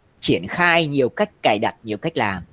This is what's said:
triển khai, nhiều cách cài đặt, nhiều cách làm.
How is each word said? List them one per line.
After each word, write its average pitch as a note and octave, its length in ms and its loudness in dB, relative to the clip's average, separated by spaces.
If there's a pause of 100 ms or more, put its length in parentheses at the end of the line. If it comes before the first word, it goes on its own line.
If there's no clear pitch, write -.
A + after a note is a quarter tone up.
(200)
triển F#2 280 0
khai, E3+ 400 2
nhiều C#3 220 2
cách G#3 200 -2 (120)
cài A2 180 2
đặt, A2 240 -2
nhiều G#2+ 140 -6
cách D#3 200 -6
làm. G2 360 -2